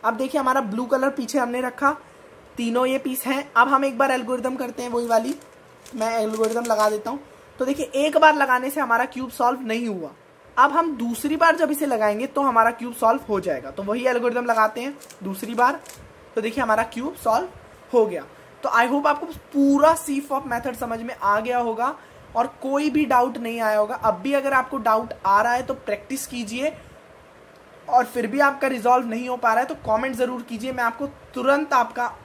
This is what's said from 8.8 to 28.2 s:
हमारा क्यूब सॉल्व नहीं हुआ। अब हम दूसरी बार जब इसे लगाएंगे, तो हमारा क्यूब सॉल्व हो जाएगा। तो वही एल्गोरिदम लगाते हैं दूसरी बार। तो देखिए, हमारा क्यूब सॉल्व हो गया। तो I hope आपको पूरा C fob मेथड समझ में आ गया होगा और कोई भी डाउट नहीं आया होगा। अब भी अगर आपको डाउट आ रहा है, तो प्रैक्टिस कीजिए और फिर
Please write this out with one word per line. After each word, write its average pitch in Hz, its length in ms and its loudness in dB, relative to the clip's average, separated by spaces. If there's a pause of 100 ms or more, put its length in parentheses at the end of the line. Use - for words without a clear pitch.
हमारा 240 240 2
क्यूब 254 260 -8
सॉल्व 247 300 0
नहीं 233 280 -4
हुआ। 175 220 -8 (480)
अब 277 140 6
हम 320 240 0
दूसरी 240 400 -4
बार 330 200 6
जब 330 140 2
इसे 294 160 -2
लगाएंगे, 220 400 0
तो 277 160 -4
हमारा 233 280 4
क्यूब 233 240 -10
सॉल्व 240 340 2
हो 202 120 0
जाएगा। 139 300 -6
तो 196 120 -10
वही 233 240 -2
एल्गोरिदम 247 380 0
लगाते 220 360 2
हैं 285 180 -8 (240)
दूसरी 196 320 -8
बार। 247 260 2 (540)
तो 226 60 -2
देखिए, 226 220 -4
हमारा 220 200 2
क्यूब 233 320 -6
सॉल्व 240 340 0 (460)
हो 220 120 6
गया। 165 180 -8 (380)
तो 262 60 -4
I 233 200 4
hope 285 180 0
आपको 294 200 0
पूरा 285 680 2
C 277 240 -4
fob 277 260 -6
मेथड 240 300 -6
समझ 233 240 -6
में 233 220 -10
आ 202 180 2
गया 247 180 0
होगा 240 400 -2 (380)
और 247 100 2
कोई 277 440 -2
भी 294 140 2
डाउट 247 340 2
नहीं 233 220 -6
आया 214 180 2
होगा। 208 160 0
अब 220 200 0
भी 190 180 -4
अगर 277 200 0
आपको 262 260 0
डाउट 226 360 0 (120)
आ 202 160 6
रहा 240 100 2
है, 254 100 0
तो 262 120 -6
प्रैक्टिस 208 520 -8
कीजिए 247 500 -6 (1120)
और 247 160 4
फिर 240 220 -4